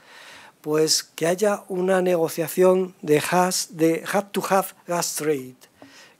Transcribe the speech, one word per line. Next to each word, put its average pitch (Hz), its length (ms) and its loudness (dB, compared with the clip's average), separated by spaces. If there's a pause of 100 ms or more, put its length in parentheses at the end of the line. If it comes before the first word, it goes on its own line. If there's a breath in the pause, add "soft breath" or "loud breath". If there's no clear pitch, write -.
(600 loud breath)
Pues 156 420 0
que - 240 -6
haya 196 420 0
una 185 320 0
negociación 180 1040 0
de 151 180 4
gas, 180 520 0
de 165 400 0
hub 202 180 -2
to 190 100 -2
hub 190 260 0 (200)
gas 175 280 -4
trade, 135 420 -4 (640 loud breath)